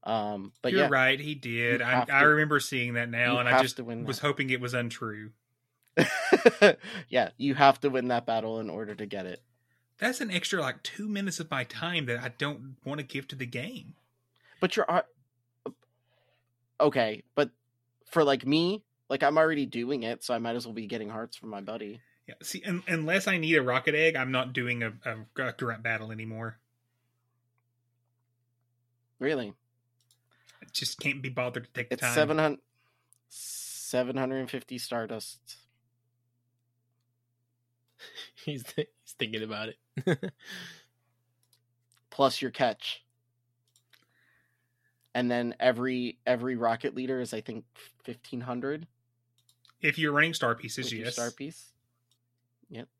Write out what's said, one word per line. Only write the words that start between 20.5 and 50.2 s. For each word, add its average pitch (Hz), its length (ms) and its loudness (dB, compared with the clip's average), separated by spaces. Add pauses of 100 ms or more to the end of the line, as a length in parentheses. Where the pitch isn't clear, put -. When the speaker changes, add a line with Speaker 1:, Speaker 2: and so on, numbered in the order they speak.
Speaker 1:
as 120 100 -4
well 113 80 -12
be 110 120 -8
getting 107 240 -6
hearts 110 260 -10
from 113 140 -16
my 101 100 -10
buddy. 107 400 -10 (260)
Speaker 2:
Yeah, - 160 -16
see, - 220 -10
un-, 180 220 -4
unless 170 420 0
I 190 80 2
need 160 200 4
a 143 60 6
Rocket 127 320 2
Egg, 160 220 4
I'm 131 160 -2
not 127 220 0
doing 120 280 -2
a, 110 100 -4 (120)
a, 117 440 -6
a 110 40 -6
grunt 113 300 -6
battle 110 300 -4
anymore. 110 460 -10 (2500)
Speaker 1:
Really? 127 340 -2 (1080)
Speaker 2:
I - 100 -20
just - 280 -6
can't 139 200 -2
be 131 80 -6
bothered 123 360 -4
to - 80 -20
take 120 180 -8
the 123 40 0
Speaker 1:
It's 123 80 -6
Speaker 2:
time. 123 120 2
Speaker 1:
seven 151 240 4
hundred, 151 220 2 (680)
seven - 880 -6
hundred 135 220 -2
and 127 120 -6
fifty 127 280 -10
Stardust. - 840 -8
Speaker 3:
<laughs> - 40 -20 (2750)
He's 143 200 -6
th-, - 240 -6 (160)
he's - 140 -20
thinking 110 240 -4
about 110 260 -6
it. - 640 -4
<laughs> - 1800 -20
Speaker 1:
Plus 135 300 4
your 127 100 -4
catch. - 540 -2 (2000)
And 123 160 2
then 120 300 0
every, 123 680 2
every 127 300 0
Rocket 113 380 0
Leader 127 260 -2
is, 120 140 -6
I 110 60 -4
think, 113 240 -10 (400)
fifteen 120 360 -10
hundred. 131 460 -6 (960)
Speaker 2:
If 151 180 2
you're 151 140 0
running 156 220 4